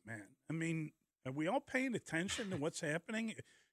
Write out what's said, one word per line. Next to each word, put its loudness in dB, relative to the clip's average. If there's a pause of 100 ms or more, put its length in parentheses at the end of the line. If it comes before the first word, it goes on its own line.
man. -8 (220)
I -2
mean, 0 (340)
are -2
we 0
all 4
paying 2
attention 0
to 0
what's 0
happening? 0 (380)